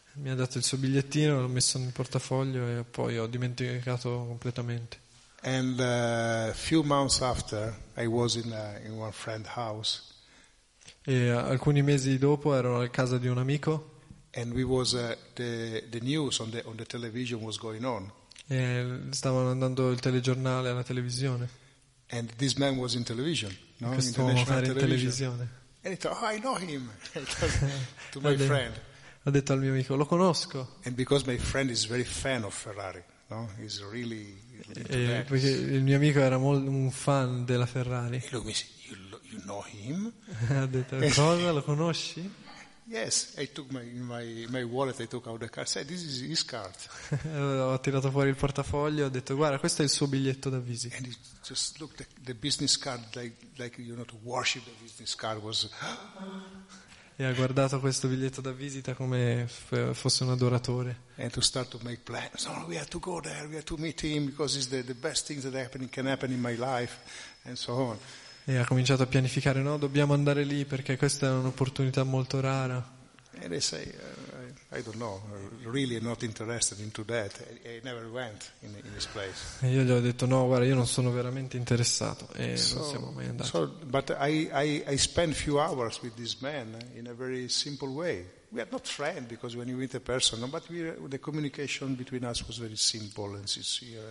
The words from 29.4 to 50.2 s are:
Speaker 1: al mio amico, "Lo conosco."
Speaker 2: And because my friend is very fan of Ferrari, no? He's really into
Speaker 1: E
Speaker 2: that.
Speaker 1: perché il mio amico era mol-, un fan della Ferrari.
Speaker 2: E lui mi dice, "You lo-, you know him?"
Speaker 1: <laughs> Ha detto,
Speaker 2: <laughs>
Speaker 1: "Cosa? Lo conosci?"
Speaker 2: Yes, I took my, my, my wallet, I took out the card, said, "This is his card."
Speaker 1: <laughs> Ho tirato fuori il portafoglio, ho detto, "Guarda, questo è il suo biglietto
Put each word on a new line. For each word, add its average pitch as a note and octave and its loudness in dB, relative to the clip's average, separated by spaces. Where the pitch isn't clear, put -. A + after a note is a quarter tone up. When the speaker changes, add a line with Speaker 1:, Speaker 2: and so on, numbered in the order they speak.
Speaker 1:
al C3+ 4
mio C3+ 2
amico, C3 2
"Lo C#3+ 4
conosco." E3+ 4
Speaker 2:
And B2+ -4
because B2+ 4
my B2+ 0
friend C3+ 2
is A2+ 0
very A#2+ 0
fan B2+ -2
of G2 -6
Ferrari, F#2+ -8
no? A2+ -6
He's G#2 -8
really A2 -6
into - -12
Speaker 1:
E B2 2
Speaker 2:
that. B2 0
Speaker 1:
perché C3+ 2
il C3+ 2
mio C3+ 8
amico C#3+ 8
era C3 8
mol-, C3+ 4
un C3+ 2
fan B2+ 2
della B2 4
Ferrari. B2 -2
Speaker 2:
E B2 -6
lui A#2+ -2
mi G#2 -6
dice, - -2
"You G#2+ -12
lo-, - -16
you - -12
know G2+ -8
him?" D3+ -6
Speaker 1:
<laughs> A#2+ -2
Ha C3+ 4
detto, C3 -2
Speaker 2:
<laughs> D3 6
Speaker 1:
"Cosa? E3+ 6
Lo D3 4
conosci?" D#3+ -2
Speaker 2:
Yes, A3 -2
I C#3 -4
took C3+ -12
my, B2+ -6
my, A#2+ -8
my B2+ 0
wallet, B2 0
I A#2 -4
took B2 -8
out A2+ -6
the A2+ -6
card, C#3 -6
said, D3+ -4
"This F3 -6
is C3+ -6
his D3+ -2
card." G2+ -8
Speaker 1:
<laughs> D#3 -2
Ho C3+ 2
tirato C3+ 2
fuori C#3 6
il C3+ 2
portafoglio, C#3+ 2
ho - 2
detto, C3 -2
"Guarda, C#3+ 4
questo E3 2
è - 6
il C#3 4
suo - 2
biglietto C3+ 0